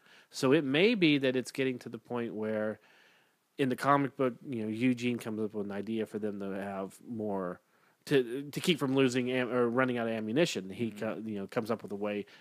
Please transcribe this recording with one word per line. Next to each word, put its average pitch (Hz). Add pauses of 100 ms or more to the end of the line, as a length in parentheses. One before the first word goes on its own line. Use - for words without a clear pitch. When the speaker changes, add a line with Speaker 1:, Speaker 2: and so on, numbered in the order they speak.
(320)
Speaker 1:
So 131
it 156
may 175
be 156
that 131
it's 123
getting 131
to 127
the 117
point 117
where 107 (800)
in 135
the 123
comic 139
book, 127 (140)
you 117
know, 107
Eugene 120
comes 107
up 107
with 104
an 101
idea 104
for 104
them 101
to 98 (100)
have 98 (120)
more 98 (460)
to, 135
to -
keep 156
from 135
losing 127
am-, 127
or 123
running 123
out 117
of 113
ammunition. 110
He 110
Speaker 2:
Mm-hmm. 104
Speaker 1:
co-, 107
you 110
know, 98
comes 113
up 113
with 98
a 104
way 104 (160)